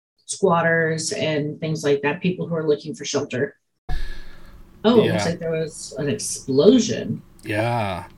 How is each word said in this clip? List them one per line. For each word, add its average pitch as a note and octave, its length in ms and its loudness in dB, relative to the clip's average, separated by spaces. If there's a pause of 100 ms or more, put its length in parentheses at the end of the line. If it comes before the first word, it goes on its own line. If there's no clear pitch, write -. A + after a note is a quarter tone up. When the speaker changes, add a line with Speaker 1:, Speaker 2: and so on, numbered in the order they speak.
(240)
Speaker 1:
squatters E3 880 2
and D3+ 480 -2
things D#3 240 -4
like C#3+ 180 2
that, D3 200 -2
people F3 260 -2
who E3+ 60 -4
are D#3+ 120 -2
looking D3 280 -2
for C#3+ 100 -12
shelter. C#3+ 520 -4 (1300)
Oh, A3+ 160 6
it F3 120 4
looks F3 120 0
Speaker 2:
Yeah. E3+ 60 0
Speaker 1:
like E3+ 100 -6
there E3 100 -4
was D#3+ 480 -6
an D3+ 100 -4
explosion. - 1160 2 (220)
Speaker 2:
Yeah. G#2+ 600 0 (140)